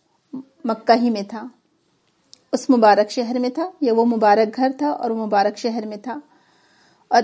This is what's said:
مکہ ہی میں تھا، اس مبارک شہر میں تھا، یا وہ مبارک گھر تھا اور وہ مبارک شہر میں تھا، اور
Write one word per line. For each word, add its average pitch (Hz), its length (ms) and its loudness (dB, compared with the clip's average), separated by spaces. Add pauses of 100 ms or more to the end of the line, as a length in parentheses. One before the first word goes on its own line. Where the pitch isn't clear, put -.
(640)
مکہ 240 360 0
ہی 240 100 0
میں 208 180 -4
تھا، 220 140 -14 (1080)
اس - 180 -4
مبارک 233 400 4
شہر 247 280 -6
میں 247 120 -2
تھا، 320 180 -4 (120)
یا 233 140 0
وہ 226 120 2
مبارک 220 500 2
گھر 262 220 0
تھا 294 120 -2
اور 247 200 -4
وہ 220 160 -6
مبارک 208 320 0
شہر 226 280 -6
میں 214 160 -12
تھا، 247 160 -10 (920)
اور 233 140 4